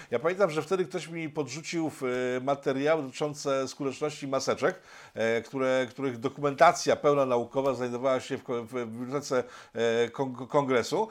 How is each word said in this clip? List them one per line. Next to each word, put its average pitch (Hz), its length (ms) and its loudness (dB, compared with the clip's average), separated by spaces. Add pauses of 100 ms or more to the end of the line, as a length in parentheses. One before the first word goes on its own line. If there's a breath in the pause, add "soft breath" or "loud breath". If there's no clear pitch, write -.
(120 loud breath)
Ja 120 80 0
pamiętam, 180 300 2
że 151 120 -2
wtedy 185 240 0
ktoś 165 240 -8
mi 165 200 -8
podrzucił 151 600 -4
w, - 140 -12
e, 131 40 0 (360)
materiały 143 600 0
dotyczące 135 640 -2
skuteczności 143 600 -6
maseczek, 135 540 0 (320 soft breath)
e, 113 280 0
które, 131 480 0
których 127 280 -4
dokumentacja 143 800 4
pełna 143 300 4
naukowa 127 480 2
znajdowała 123 460 0
się 127 180 -6
w 113 60 -10
ko-, 120 200 -4
w, 110 40 -12
w 117 320 -6
bibliotece, 127 440 -2 (300 soft breath)
e, 117 360 2
kon-, 131 240 -4 (140)
kongresu 139 640 2